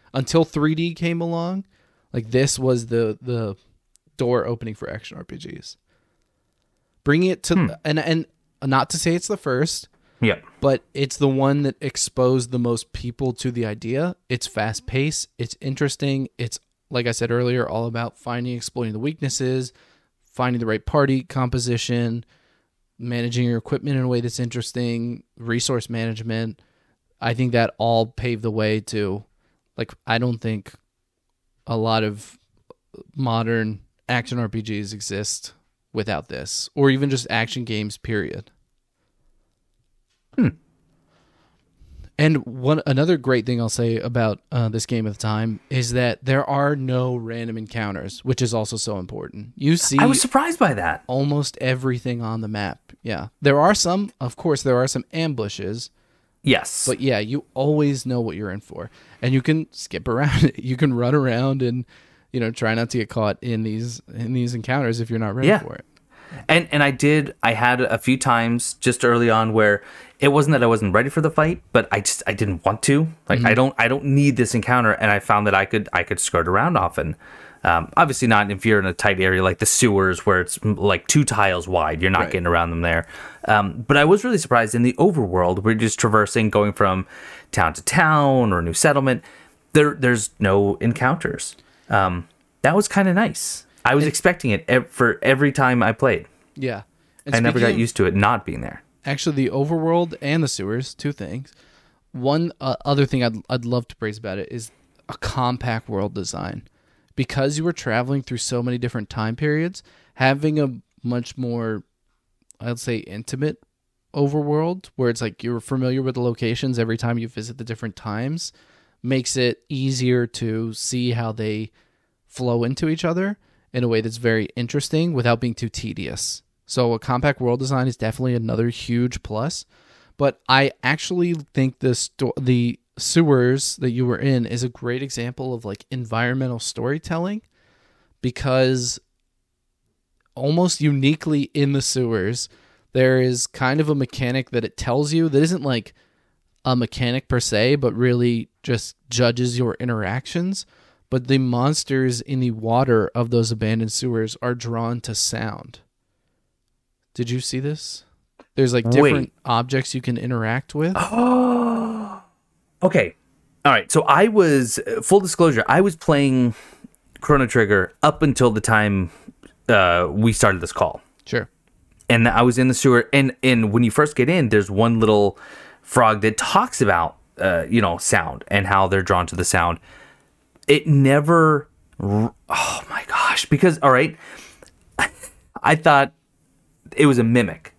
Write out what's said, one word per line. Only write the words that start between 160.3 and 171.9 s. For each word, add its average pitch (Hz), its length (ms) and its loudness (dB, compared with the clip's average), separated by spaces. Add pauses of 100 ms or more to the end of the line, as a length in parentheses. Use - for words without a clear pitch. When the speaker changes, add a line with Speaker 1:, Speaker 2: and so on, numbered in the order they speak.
Speaker 1:
with. 165 200 0
Speaker 2:
<gasps> 233 1300 0 (640)
Okay. 131 320 2 (480)
All 143 80 6
right. 110 200 2
So 160 120 4
I 165 240 6
was, 156 520 4
uh, 113 220 -4
full 202 180 6
disclosure, 165 480 4
I 151 140 6
was 196 140 2
playing 131 580 2 (680)
Chrono 135 260 4
Trigger 101 460 2 (100)
up 151 180 2
until 127 300 4
the 107 100 0
time, 101 480 2 (600)
uh, 90 420 6
we 110 220 2
started 98 280 2
this 85 120 -8
call. - 280 -2 (240)
Speaker 1:
Sure. - 240 -4 (600)